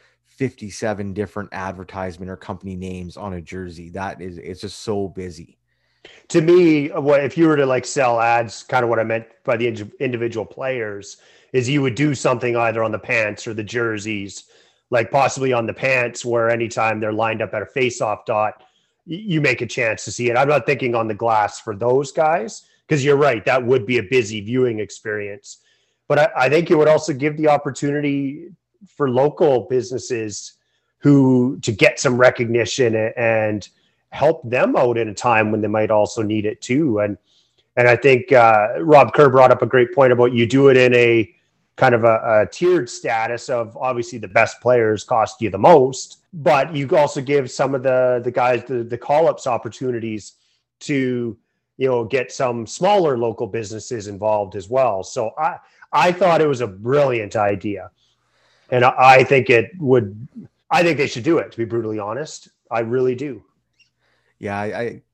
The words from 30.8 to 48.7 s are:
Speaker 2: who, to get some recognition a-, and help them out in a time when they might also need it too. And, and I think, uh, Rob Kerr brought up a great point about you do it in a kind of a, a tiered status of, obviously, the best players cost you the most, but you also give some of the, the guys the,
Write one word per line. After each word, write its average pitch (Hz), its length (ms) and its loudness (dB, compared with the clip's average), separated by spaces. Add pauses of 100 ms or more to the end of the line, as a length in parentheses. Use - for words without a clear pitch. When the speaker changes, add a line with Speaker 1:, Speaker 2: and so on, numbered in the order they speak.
Speaker 2:
who, 131 640 4
to 123 100 -2
get 147 260 2
some 123 180 0
recognition 120 800 2
a-, 110 220 -2
and 110 500 -2 (440)
help 151 380 -2
them 175 280 0
out 123 200 2
in 110 120 -2
a 101 40 -10
time 110 380 2
when 110 80 0
they 104 80 -2
might 107 240 0
also 107 300 2
need 107 240 -2
it 107 160 -6
too. 127 380 0
And, 104 180 -2 (580)
and 123 140 4
I 117 80 6
think, 131 340 2
uh, 113 480 6
Rob 147 340 6
Kerr 147 160 8
brought 127 220 6
up 123 100 4
a 123 40 2
great 120 280 2
point 131 200 4
about 123 180 4
you 117 160 2
do 135 220 6
it 127 80 8
in 127 180 6
a 117 380 4 (420)
kind 127 180 4
of 113 120 2
a, 113 180 4
a 107 260 2
tiered 175 400 0
status 117 600 -6
of, 117 260 -6
obviously, 127 420 -6
the 104 120 -12
best 113 320 0
players 113 420 2
cost 110 380 -2
you 107 80 -4
the 95 80 -6
most, 135 640 2 (100)
but 151 420 0
you 139 220 -4
also 147 240 2
give 135 320 -2
some 139 240 -2
of 123 80 -6
the, 127 400 0
the 123 80 -4
guys 123 320 0
the, 127 180 -6